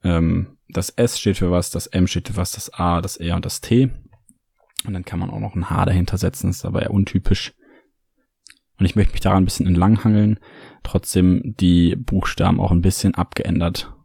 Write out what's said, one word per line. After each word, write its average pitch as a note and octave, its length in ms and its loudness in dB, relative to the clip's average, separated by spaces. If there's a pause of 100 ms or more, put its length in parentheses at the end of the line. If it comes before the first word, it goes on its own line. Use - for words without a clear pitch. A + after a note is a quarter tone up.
ähm, F2+ 560 0 (100)
das - 220 -6
S - 280 0
steht G2 200 0
für F2+ 120 2
was, F2 200 0
das - 160 -6
M F#2 200 0
steht - 220 -4
für G2 80 -6
was, F2+ 160 -4
das - 220 -14
A, F2 260 0
das - 160 -8
R E2+ 200 -4
und E2+ 100 -4
das - 160 -10
T. B2 280 2 (960)
Und G#2 60 -8
dann F2+ 140 -8
kann F2+ 120 -8
man F2+ 120 -6
auch G2+ 100 -10
noch G2+ 140 -8
ein F2 160 -4
H - 160 0
dahinter F2+ 320 0
setzen, - 300 -2
das F#2 80 -4
ist - 100 -18
aber - 160 -4
eher - 80 -6
untypisch. - 640 0 (1200)
Und G2 60 0
ich F#2+ 100 0
möchte G#2 180 2
mich - 100 -4
daran F#2+ 220 4
ein - 20 0
bisschen - 200 -2
entlanghangeln, G#2 720 2 (440)
trotzdem F#2 760 0
die F2 380 4
Buchstaben - 640 0
auch F2+ 120 2
ein F2 100 4
bisschen F#2+ 320 2
abgeändert - 760 -4 (140)